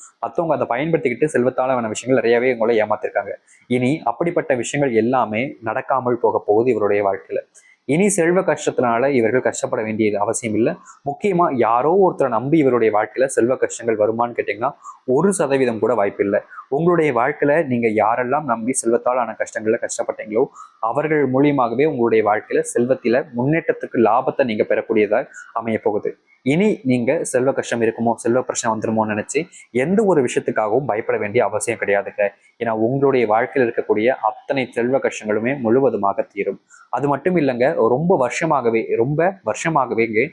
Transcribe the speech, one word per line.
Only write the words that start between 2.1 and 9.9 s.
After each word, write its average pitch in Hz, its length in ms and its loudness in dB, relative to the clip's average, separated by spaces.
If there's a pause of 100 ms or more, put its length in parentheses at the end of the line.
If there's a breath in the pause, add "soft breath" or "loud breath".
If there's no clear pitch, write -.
நிறையவே 120 280 4
இவங்களை 117 300 0
ஏமாத்திருக்காங்க. 104 540 -2 (360 soft breath)
இனி 123 240 2 (100)
அப்படிப்பட்ட 156 520 -2
விஷயங்கள் 131 400 -2
எல்லாமே 113 480 2 (200)
நடக்காமல் 123 580 -2
போக 107 180 2
போகுது 110 320 2
இவருடைய 104 340 2
வாழ்க்கையில. 98 340 -4 (480 soft breath)
இனி 170 220 2
செல்வ 180 320 2
கஷ்டத்தினால 131 680 0
இவர்கள் 120 360 2
கஷ்டப்பட 123 380 -2
வேண்டியது 107 360 0